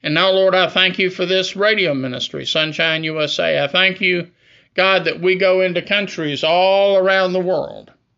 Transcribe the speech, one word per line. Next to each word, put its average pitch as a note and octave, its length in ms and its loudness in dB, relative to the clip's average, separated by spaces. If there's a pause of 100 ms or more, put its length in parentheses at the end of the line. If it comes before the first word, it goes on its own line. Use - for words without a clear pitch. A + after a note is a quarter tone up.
And D#3 120 -4
now, F3+ 180 2
Lord, F#3+ 240 4
I F3+ 140 4
thank F#3 300 0
you F#3 100 2
for F#3 160 -4
this A3 300 -2
radio G3 400 0
ministry, C3 500 -6
Sunshine D#3+ 580 -2
U D#3 180 -4
S D3+ 180 -4
A. D#3 240 0
I C#3+ 40 -2
thank F#3 340 0
you, F3 280 -2 (460)
God, F#3 300 2
that E3 140 -4
we F3+ 160 2
go F#3 260 2
into F3 200 -2
countries E3+ 640 -4
all F#3+ 520 2
around F#3+ 380 2
the F#3 60 0
world E3+ 520 -4 (260)